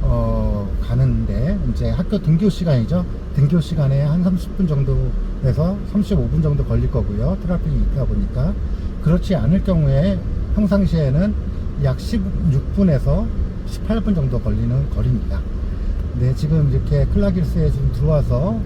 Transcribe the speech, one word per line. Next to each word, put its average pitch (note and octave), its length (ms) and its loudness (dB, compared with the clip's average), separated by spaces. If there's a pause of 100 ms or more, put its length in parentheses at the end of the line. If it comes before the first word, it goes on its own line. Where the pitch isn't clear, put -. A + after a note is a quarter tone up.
어, A2 760 0
가는데 A#2+ 760 0 (100)
이제 A#2 200 -2
학교 E3+ 280 -2
등교 E3 320 2
시간이죠. D#3+ 560 0 (300)
등교 C#3+ 240 4
시간에 C#3 440 0
한 D#3+ 200 2
삼십 F3+ 320 0
분 F#3+ 100 0
정도에서 C3+ 1120 0 (140)
삼십오 F3+ 380 0
분 D3+ 120 0
정도 D3 220 0
걸릴 A#2+ 260 0
거고요. A2+ 520 0
트래픽이 E3 340 -2
있다 A#2+ 300 0
보니까. A2+ 480 0 (480)
그렇지 E3+ 340 2
않을 D3+ 300 2
경우에 E3 520 2 (380)
평상시에는 F3+ 800 2 (480)
약 C3 160 0
십육 F3+ 760 -2
분에서 F3+ 520 2 (380)
십팔 - 340 -2
분 G3 160 0
정도 B2+ 240 0
걸리는 A#2 520 0
거리입니다. - 500 -2 (800)
네, B2+ 140 2
지금 D3 360 0
이렇게 C3+ 360 2
클락힐스에 F3 640 2
지금 C3+ 220 0
들어와서 D3 760 2